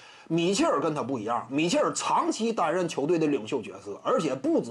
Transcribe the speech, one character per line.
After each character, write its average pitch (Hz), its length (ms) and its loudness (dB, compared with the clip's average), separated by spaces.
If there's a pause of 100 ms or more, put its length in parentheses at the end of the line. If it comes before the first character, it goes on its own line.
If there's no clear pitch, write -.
(260)
米 170 280 2
切 285 100 2
尔 196 160 2
跟 156 140 0
他 143 80 -2
不 127 160 -4
一 104 60 -6
样， 117 260 -2
米 156 180 2
切 269 100 2
尔 180 140 2
长 254 400 0
期 226 180 -2
担 175 240 0
任 180 140 0
球 139 180 -2
队 170 120 2
的 160 80 2
领 127 200 0
袖 123 140 -2
角 92 140 -12 (100)
色， 98 180 -10
而 190 160 2
且 143 160 0
不 311 240 0
止 120 120 -2